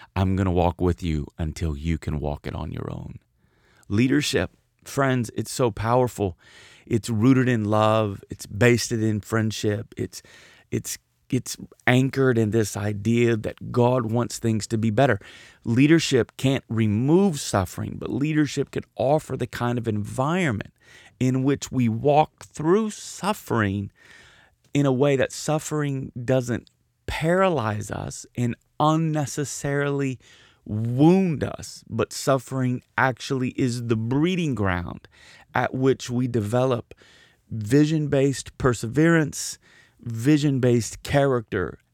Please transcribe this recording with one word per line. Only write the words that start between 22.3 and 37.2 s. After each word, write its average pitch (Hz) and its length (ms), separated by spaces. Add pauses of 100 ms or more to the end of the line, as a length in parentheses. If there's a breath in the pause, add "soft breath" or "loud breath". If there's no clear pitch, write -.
through 202 460
suffering 107 1000 (840 loud breath)
in 143 100
a 139 80
way 139 220
that 127 160
suffering 147 800 (140)
doesn't 123 440 (380)
paralyze 147 840
us 98 420
and 120 220 (240)
unnecessarily 143 1400 (460 soft breath)
wound 143 800
us, - 440
but 113 240
suffering 131 720 (160)
actually 127 520
is 120 360
the 117 80
breeding 143 600
ground 92 500 (480 loud breath)
at 120 180
which 131 380
we 123 160
develop 120 640 (560 soft breath)